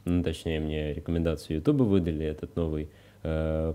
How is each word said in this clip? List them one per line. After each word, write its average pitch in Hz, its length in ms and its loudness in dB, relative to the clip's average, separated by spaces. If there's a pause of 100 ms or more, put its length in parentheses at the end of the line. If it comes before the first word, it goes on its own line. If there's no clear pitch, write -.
Ну, 87 180 2
точнее, 80 380 -2
мне 76 340 -2
рекомендацию 82 640 -2
Ютуба 139 260 4
выдали, 85 420 2
этот 78 320 -6
новый, 78 320 -2 (360)
э, 80 500 0